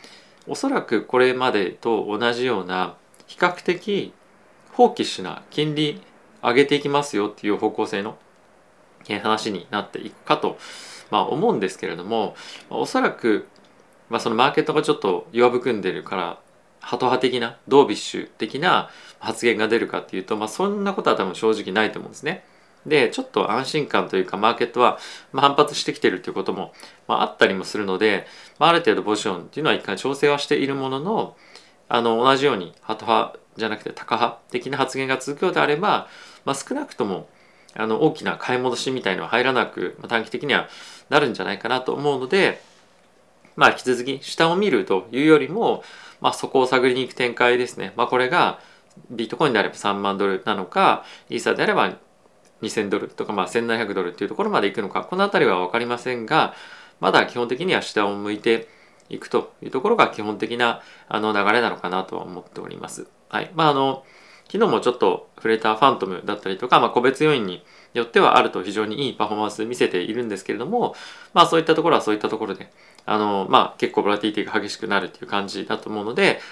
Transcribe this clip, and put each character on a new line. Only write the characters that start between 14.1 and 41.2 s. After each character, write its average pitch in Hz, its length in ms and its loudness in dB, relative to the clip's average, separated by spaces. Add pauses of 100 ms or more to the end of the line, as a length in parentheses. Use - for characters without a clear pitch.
あ、 - 20 0
そ 120 100 -2
の 113 60 0
マ 120 120 4
ー 147 60 0
ケ 156 80 2
ッ - 20 -4
ト 151 100 -4
が 151 80 2
ち 151 100 0
ょ - 40 2
っ - 40 -12
と 90 320 -2
弱 120 200 4
含 123 220 0
ん 104 80 -4
で 92 100 -2
る 85 120 -8
か - 120 -8
ら、 85 240 -6 (420)
ハ - 180 -6
ト 131 80 2
派 123 120 2
的 123 200 0
な、 117 180 -6 (100)
ド 135 180 8
ー - 20 -2
ビ 104 80 -2
ッ - 20 -8
シ - 220 -8
ュ - 100 -10
的 - 300 -8
な 147 320 2 (260)
発 - 280 -6
言 113 120 4
が 110 100 0
出 113 120 2
る 101 80 -2
か 92 140 -6
っ - 40 -16
て - 120 -10
い - 20 -4
う 92 40 -8
と、 110 140 -4
ま 107 80 -4
あ、 - 20 -10
そ 185 200 -2
ん 202 160 -4
な 196 100 -2
こ 190 80 -6
と 165 80 0
は 113 60 4
多 101 100 -2
分 92 80 -4
正 113 180 2
直 101 200 -4
な 107 120 2
い 104 80 0
と - 60 -12
思 90 120 -12
う - 0 -
ん - 20 -16
で - 60 -20
す - 60 -16
ね。 175 200 -6 (420)
で、 143 240 4
ち - 120 -6
ょ - 20 -
っ - 80 -12
と 95 180 0
安 120 160 -2
心 139 220 -4
感 95 200 0
と 98 100 -2
い 95 40 2
う 92 40 -2
か、 - 120 -8
マ 110 140 4
ー 117 40 -2
ケ 120 100 0
ッ 120 60 -10
ト 123 100 0
は、 113 180 4 (320)
ま 135 120 2
あ、 143 40 6
反 139 80 2
発 147 180 4
し - 100 -6
て 147 100 -2
き - 60 -12
て - 80 2
る 92 100 2
っ - 20 -8
て - 80 -10
い - 40 -6
う - 40 -12
こ 95 80 -2
と 95 100 -2
も、 92 200 -6 (340)
ま 117 80 0
あ、 113 80 2
あ - 20 4
っ - 100 -10
た 113 120 6
り 98 80 0
も 92 80 -6
す - 120 -10
る 104 100 -2
の 95 120 -2
で、 101 300 2 (320)
ま 147 80 6
あ、 - 20 6
あ 170 40 6
る 170 80 4
程 110 120 4
度 - 80 0
ポ 104 140 0
ジ 104 80 -4
シ - 40 -4
ョ 92 120 -4
ン 82 60 -12
っ - 0 -
て - 140 -10
い - 20 -4
う - 20 -4
の 147 80 2
は 104 40 4
一 92 80 -8
回 98 140 -6
調 131 160 -4
整 147 160 2
は 143 80 2
し 143 80 -6
て 147 120 0
い 135 100 0
る 139 80 -4
も 135 140 -6
の 135 100 -4
の、 156 360 -4 (540)
あ 120 100 2
の、 117 180 4
同 131 180 6
じ 135 100 0
よ 139 80 4
う 107 40 0
に 87 240 -8
ハ 110 140 -6
ト 107 100 -14
派 110 340 0 (180)
じ 110 80 -4
ゃ 107 40 -2
な 107 80 -4
く - 60 -18
て - 60 -6
タ - 160 -12
カ 117 120 -2
派 113 220 0 (120)
的 127 180 -6
な 135 80 -4
発 131 220 -2
言 135 80 -2
が 131 100 0
続 - 220 -8
く - 60 -2
よ 185 40 2
う - 60 -2
で 156 60 2
あ 143 40 4
れ 147 120 2
ば、 160 300 0 (360)
ま 139 100 -2
あ、 - 20 -2
少 - 200 -8
な 285 100 -4
く - 80 -18
と - 120 -2
も、 87 220 -6 (480)
あ 110 120 -4
の、 110 160 2
大 156 80 4
き 156 120 -12
な 90 140 -4
買 127 200 -2
い 123 40 -2
戻 127 140 0
し 135 160 -4
み 131 100 -4
た 98 100 0
い 92 60 0
の 85 60 -4
は 85 60 -8
入 120 140 2
ら 131 100 2
な 120 120 4
く、 90 320 -8
ま - 80 -16
あ、 - 20 -14
短 113 180 0
期 - 40 -18
的 - 160 -6
に 135 80 2
は 90 160 2 (400)
な 143 100 6
る 143 80 4